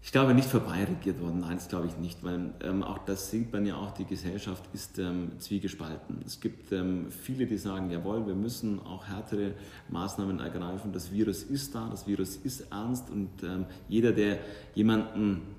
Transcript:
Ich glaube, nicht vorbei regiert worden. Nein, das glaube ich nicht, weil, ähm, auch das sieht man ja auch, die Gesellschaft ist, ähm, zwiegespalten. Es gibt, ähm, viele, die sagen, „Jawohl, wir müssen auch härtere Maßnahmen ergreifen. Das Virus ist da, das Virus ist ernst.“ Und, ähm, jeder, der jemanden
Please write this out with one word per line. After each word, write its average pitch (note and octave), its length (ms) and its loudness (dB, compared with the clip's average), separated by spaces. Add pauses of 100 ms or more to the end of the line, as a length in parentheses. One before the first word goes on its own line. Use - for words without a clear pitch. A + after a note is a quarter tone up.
Ich - 120 -14
glaube, C3+ 200 8
nicht C3 140 10
vorbei G2 380 4
regiert F2+ 360 0
worden. E2+ 200 0
Nein, E2+ 160 -2
das - 100 -8
glaube E2+ 200 -2
ich E2 100 -4
nicht, E2+ 260 -6
weil, F2 300 -4 (100)
ähm, F#2+ 200 0
auch F#2+ 160 -4
das - 300 -4
sieht A2+ 220 0
man G2+ 140 2
ja G2 100 0
auch, G2 160 -6
die - 140 -4
Gesellschaft F#2 580 -4 (100)
ist, - 240 -8
ähm, F2+ 420 -2
zwiegespalten. E2 880 -4
Es - 140 -10
gibt, - 320 -4
ähm, F#2 380 0
viele, C3 360 -2
die G#2 120 0
sagen, F#2+ 340 -2
„Jawohl, G2 340 -2
wir G2 80 -2
müssen G#2+ 460 -2
auch - 280 -10
härtere G2+ 440 -2 (380)
Maßnahmen F#2+ 500 0
ergreifen. F2+ 540 -4
Das F2 180 -4
Virus G#2 320 2
ist C#3 320 -2
da, A2+ 160 -2
das - 160 -6
Virus F#2+ 300 2
ist - 340 -6
ernst.“ A#2+ 380 -2
Und, F#2+ 340 -2
ähm, F#2 220 -2 (240)
jeder, A2+ 240 6
der G2+ 260 4 (340)
jemanden G#2+ 680 4 (180)